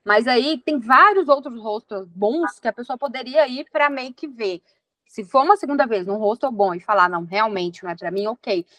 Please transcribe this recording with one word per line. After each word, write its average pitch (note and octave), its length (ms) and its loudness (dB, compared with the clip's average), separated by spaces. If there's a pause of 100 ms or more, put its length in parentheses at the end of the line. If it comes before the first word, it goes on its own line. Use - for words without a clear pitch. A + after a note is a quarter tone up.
Mas G#3+ 240 4
aí B3+ 300 2
tem D4+ 240 -2
vários D#4 480 4
outros C4+ 320 0
hostels G#3+ 480 -8
bons G#3+ 500 -2
que - 80 -6
a A3 60 -2
pessoa B3 240 -8
poderia C4 500 0
ir C4 240 -8
pra D4 200 2
meio C4 240 -8
que - 120 -12
ver. A3 360 -6 (440)
Se - 180 -12
for C4 200 2
uma G4+ 140 4
segunda C#4+ 280 0
vez G3+ 200 -2
num G3 100 -2
hostel A3 340 0
bom G3+ 240 0
e F3+ 60 -8
falar, G3 300 4
"Não, F3 140 -4
realmente F#3 600 -2
não F3 60 -8
é E3+ 60 -6
pra F3 140 -8
mim", G3 160 -4
ok. G#3+ 380 -4 (140)